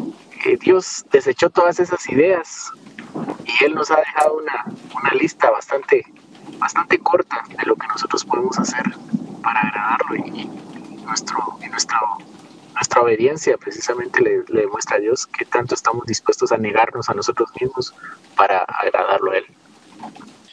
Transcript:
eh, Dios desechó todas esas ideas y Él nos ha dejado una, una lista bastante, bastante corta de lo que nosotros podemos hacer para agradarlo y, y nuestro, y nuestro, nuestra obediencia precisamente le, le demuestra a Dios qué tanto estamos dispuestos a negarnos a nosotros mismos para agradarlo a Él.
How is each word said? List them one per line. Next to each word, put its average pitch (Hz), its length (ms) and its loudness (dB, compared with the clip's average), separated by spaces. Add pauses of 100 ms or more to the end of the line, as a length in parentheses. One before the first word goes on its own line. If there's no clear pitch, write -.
(460)
eh, - 120 4
Dios - 540 2
desechó 139 380 4
todas 175 300 4
esas 175 300 0
ideas 165 600 2 (760)
y - 180 2
Él 151 120 4
nos 156 160 -2
ha 156 60 6
dejado 151 400 2
una, 151 280 -6 (300)
una 139 180 2
lista 131 380 4
bastante, 135 520 0 (540)
bastante - 420 0
corta - 500 0
de - 160 -6
lo 113 100 2
que - 120 -6
nosotros - 380 -4
podemos - 320 -2
hacer - 280 -2 (580)
para 113 180 0
agradarlo 107 540 -2
y, - 260 -8
y - 640 -16
nuestro, 117 580 -6
y - 60 -14
nuestro, - 300 -4 (760)
nuestra 123 280 0
obediencia 120 560 2
precisamente 123 640 -4
le, 101 260 4
le 110 140 2
demuestra 104 360 -2
a - 20 2
Dios 110 280 0
qué - 180 -8
tanto 120 300 -2
estamos 120 300 -2
dispuestos 110 460 0
a 117 60 4
negarnos 110 520 0
a 113 40 -2
nosotros - 360 0 (100)
mismos 123 340 -4 (420)
para 98 240 4
agradarlo 95 720 0
a 95 60 0
Él. - 80 -2 (1080)